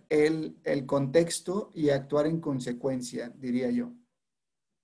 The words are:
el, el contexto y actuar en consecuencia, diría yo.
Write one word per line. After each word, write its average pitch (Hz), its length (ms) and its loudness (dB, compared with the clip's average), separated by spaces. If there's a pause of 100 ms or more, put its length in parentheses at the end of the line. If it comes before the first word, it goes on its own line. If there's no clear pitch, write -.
el, 156 560 2
el 143 220 0
contexto 165 880 0
y 147 160 2
actuar 143 360 2
en 165 140 0
consecuencia, 127 880 -4
diría 123 420 -2
yo. 120 220 -2 (920)